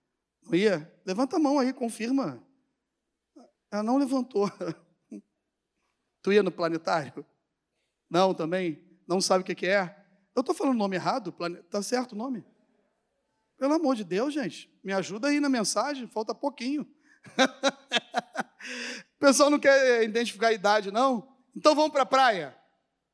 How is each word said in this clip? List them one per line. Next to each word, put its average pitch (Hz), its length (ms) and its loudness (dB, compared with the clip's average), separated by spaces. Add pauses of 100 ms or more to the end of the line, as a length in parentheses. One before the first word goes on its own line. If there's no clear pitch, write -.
(440)
Não - 120 -4
ia? 180 360 0 (140)
Levanta 247 320 -4
a - 20 2
mão 285 200 2
aí, 254 140 0
confirma. 233 720 -4 (1300)
Ela 208 120 -4
não 240 140 2
levantou. 247 520 0
<laughs> - 760 -14 (960)
Tu 196 120 0
ia 208 80 6
no 185 100 0
planetário? 160 720 -4 (840)
Não, 185 240 2
também? 170 500 -4 (240)
Não 180 140 0
sabe 185 220 2
o - 20 -20
que 185 80 -6
que 175 140 -6
é? 185 280 0 (400)
Eu 254 80 2
tô 339 120 -2
falando 285 180 0
o 240 60 0
nome 196 160 -2
errado? 180 360 -4
Plane-, 170 300 -8
tá 202 220 -6
certo 247 300 -4
o - 20 -10
nome? 220 280 -8 (1120)
Pelo 277 160 0
amor 294 220 0
de 214 80 -6
Deus, 202 300 -4
gente, 233 360 -8 (140)
me 190 80 -6
ajuda 196 380 -4
aí 294 100 0
na 285 100 0
mensagem, 247 580 -2
falta 214 280 -6
pouquinho. 277 520 -6 (360)
<laughs> - 1300 -4 (600)
O - 40 -20
pessoal 285 320 6
não 294 80 4
quer 262 440 4
identificar 220 440 -2
a 226 60 4
idade, 202 380 0
não? 240 440 0 (200)
Então 294 200 6
vamos 302 160 2
pra 277 120 2
praia. 220 540 2 (560)